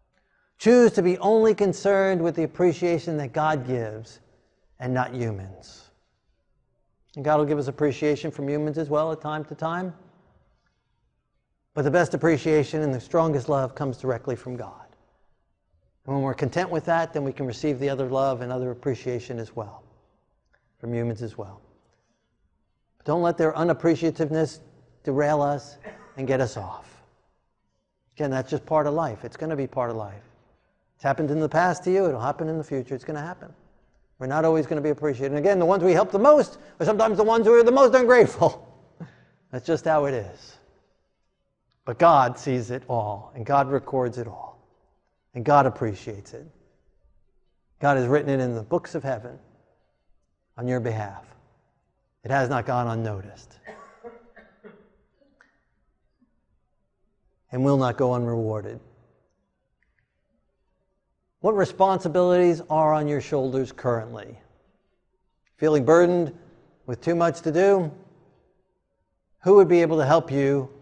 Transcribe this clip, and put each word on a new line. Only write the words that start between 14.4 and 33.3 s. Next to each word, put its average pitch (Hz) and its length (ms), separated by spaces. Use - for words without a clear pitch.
God. - 320
And 135 60
when 139 80
we're 135 100
content 160 380
with 160 140
that, 165 280
then 147 100
we 135 80
can 135 140
receive 127 340
the 139 80
other 135 220
love 135 320
and 123 100
other 127 200
appreciation 120 680
as 113 180
well, 104 280
from 120 120
humans 117 300
as 113 160
well. 98 240
But - 80
don't 165 160
let 170 160
their 160 160
unappreciativeness 160 1080
derail 147 400
us 143 340
and 135 80
get 131 160
us 120 160
off. - 460
Again, 143 160
that's 131 180
just 147 160
part 151 220
of 147 80
life. 143 280
It's - 140
gonna 160 180
be 139 120
part 123 240
of 113 60
life. 104 260
It's - 80
happened 139 260
in 151 100
the 156 80
past 170 360
to 180 80
you. 185 160
It'll 131 120
happen 139 300
in 160 80
the 156 60
future. 135 320
It's 123 100
gonna 151 160
happen. 175 320